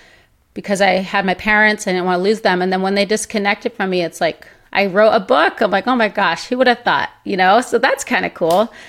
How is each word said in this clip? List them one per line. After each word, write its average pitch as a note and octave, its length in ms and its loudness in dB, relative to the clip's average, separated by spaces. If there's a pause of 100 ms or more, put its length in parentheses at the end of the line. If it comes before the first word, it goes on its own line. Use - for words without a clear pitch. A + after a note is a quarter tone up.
(540)
because G3 260 -4
I F#3+ 120 4
had F#3+ 340 -2
my F#3+ 80 0
parents. G#3+ 520 0
I G3+ 60 -2
didn't F#3 140 -2
want F3+ 140 0
to F3+ 40 -2
lose G#3 180 0
them. F3+ 200 0
And F#3 100 0
then F#3 100 0
when F#3+ 140 -2
they G3+ 80 2
disconnected G#3 720 -4
from F#3+ 160 -4
me, F3+ 120 0
it's E3 200 -6
like, D#3+ 260 -4 (260)
I G3 120 2
wrote G#3 260 4
a A3 80 2
book. D4 420 0
I'm G#3 100 0
like, G3 160 -2
"Oh B3+ 80 0
my A3+ 120 0
gosh, F#3 400 -2
who B3+ 100 -4
would B3+ 100 2
have A#3 160 0
thought?" D#3 260 0 (140)
You G3 140 -4
know? F#3+ 240 4
So A#3+ 160 -4
that's D4 260 0
kinda F3 260 -2
cool. F3+ 420 0 (180)